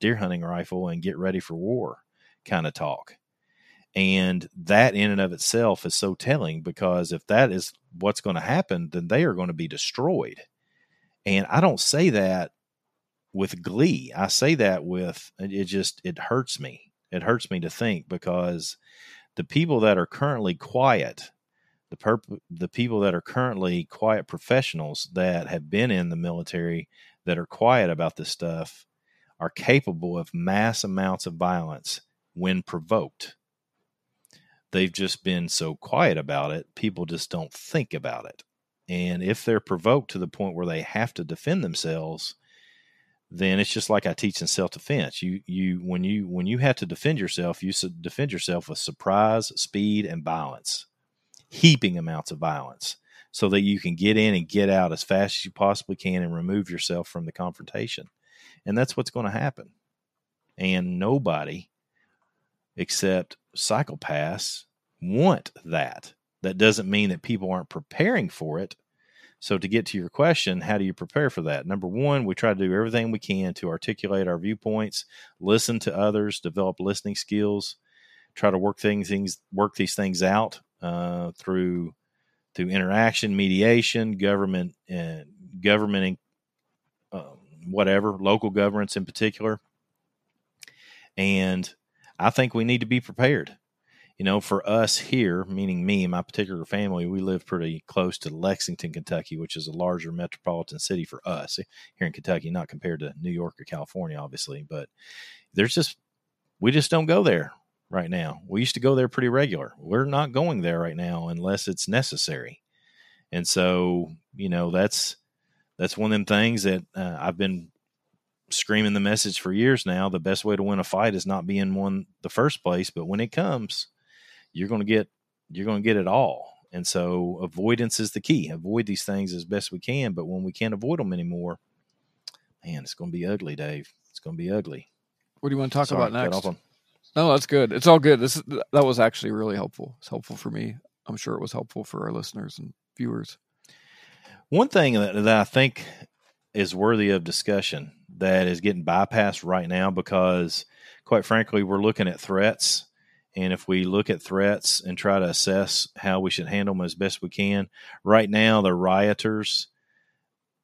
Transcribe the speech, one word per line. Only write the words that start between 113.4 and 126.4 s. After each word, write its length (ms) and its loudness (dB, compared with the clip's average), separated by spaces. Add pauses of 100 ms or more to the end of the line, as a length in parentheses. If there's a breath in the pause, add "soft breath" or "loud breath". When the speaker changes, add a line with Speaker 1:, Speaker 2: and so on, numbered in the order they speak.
Speaker 1:
so, 640 2 (240)
you 140 -6
know, 200 0
that's, 460 0 (640)
that's 180 -2
one 160 0
of 20 4
them 120 0
things 360 2
that, 220 0 (100)
uh, 240 -6
I've 200 -4
been 340 -4 (800)
screaming 420 2
the 80 2
message 400 0
for 120 -4
years 320 2
now. 260 0
The 100 -2
best 240 -2
way 100 0
to 80 0
win 160 0
a 60 -2
fight 300 0
is 120 -4
not 200 -4
be 120 0
in 160 0
one 320 -2 (140)
the 80 -12
first 340 0
place, 280 0
but 160 -8
when 120 -2
it 140 -4
comes, 560 -4 (640 soft breath)
you're 140 -4
gonna 160 -2
get, 240 4 (420)
you're 140 -8
gonna 160 0
get 160 4
it 100 2
all. 460 0 (200)